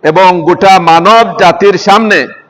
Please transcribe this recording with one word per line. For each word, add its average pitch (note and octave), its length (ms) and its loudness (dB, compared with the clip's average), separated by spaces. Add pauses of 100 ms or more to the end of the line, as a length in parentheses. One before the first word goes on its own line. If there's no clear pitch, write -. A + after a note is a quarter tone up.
এবং F3+ 380 0
গোটা F3+ 380 0
মানব F3 600 0
জাতির F#3 340 0
সামনে G3 540 -2 (220)